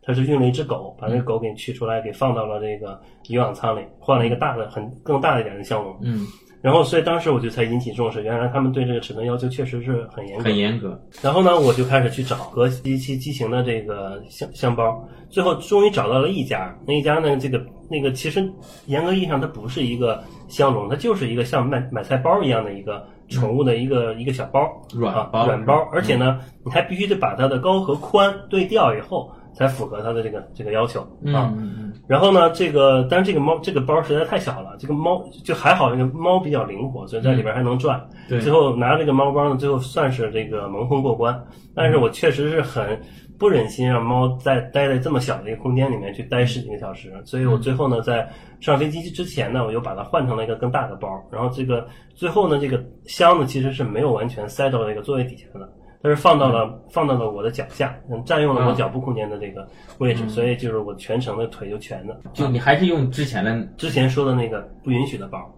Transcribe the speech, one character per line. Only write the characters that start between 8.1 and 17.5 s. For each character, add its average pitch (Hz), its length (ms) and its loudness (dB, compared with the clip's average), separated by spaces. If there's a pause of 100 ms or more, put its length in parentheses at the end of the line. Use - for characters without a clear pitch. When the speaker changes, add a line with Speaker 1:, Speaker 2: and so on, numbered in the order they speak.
Speaker 1:
视， 110 120 -6
原 113 140 -2
来 120 100 0
他 127 120 -2
们 131 120 2
对 127 120 0
这 123 100 0
个 117 60 -2
尺 - 140 -12
寸 113 120 -6
要 123 120 -2
求 127 100 -4
确 127 160 -4
实 123 180 -6
是 117 300 -4
很 101 160 -12
严 98 100 -12
格。 117 60 -6
Speaker 2:
很 107 140 0
严 107 220 0
格。 98 200 -8 (220)
Speaker 1:
然 135 120 2
后 185 100 4
呢， 175 160 6
我 131 140 6
就 127 120 2
开 131 160 4
始 120 80 2
去 127 140 -4
找 - 120 -4
和 120 320 0 (160)
一 135 140 -2
七 131 200 -6
机 131 140 -6
型 127 180 -4
的 123 140 0
这 117 180 -2
个 101 460 -8
箱-， - 260 -10
箱 120 220 -2
包， 113 320 0 (220)
最 190 120 0
后 175 140 2
终 202 300 4
于 208 60 4
找 104 180 0
到 127 100 4
了 147 100 2
一 185 140 -2
家， 92 320 -6 (100)
那 143 80 -2
一 147 80 2
家 147 180 2
呢， 143 180 2
这 131 100 -4
个， 127 160 -2 (260)